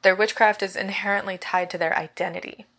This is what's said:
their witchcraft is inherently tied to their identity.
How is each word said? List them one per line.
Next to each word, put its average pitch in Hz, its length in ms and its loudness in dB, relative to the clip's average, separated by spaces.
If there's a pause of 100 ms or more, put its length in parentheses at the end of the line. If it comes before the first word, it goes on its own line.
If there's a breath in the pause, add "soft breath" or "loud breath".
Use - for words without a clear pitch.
their 190 140 6
witchcraft 214 480 4
is 190 120 -4
inherently 196 600 -4
tied 180 320 -2
to 180 80 -8
their 165 200 0
identity. 175 680 -6 (140)